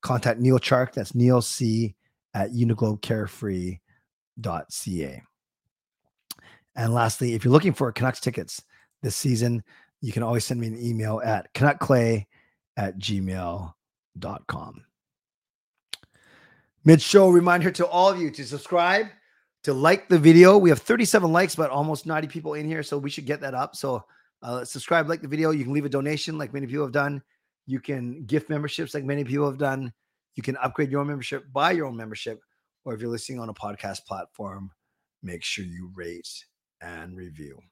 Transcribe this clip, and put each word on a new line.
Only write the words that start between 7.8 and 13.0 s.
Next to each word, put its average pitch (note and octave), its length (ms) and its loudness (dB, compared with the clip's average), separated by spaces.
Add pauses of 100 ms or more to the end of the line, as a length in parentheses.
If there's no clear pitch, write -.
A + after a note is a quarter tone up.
Canucks - 300 -2
tickets - 420 -8 (380)
this G#2+ 140 -6
season, A#2+ 480 -2 (360)
you A2 140 -8
can A2+ 100 -2
always A#2 220 -2
send A#2+ 160 -6
me A2+ 60 -6
an A2+ 140 -10
email A2 400 -4
at A2 320 -4
canuckclay A#2+ 720 2 (520)
at G2 200 -6
gmail F#2 760 -6 (440)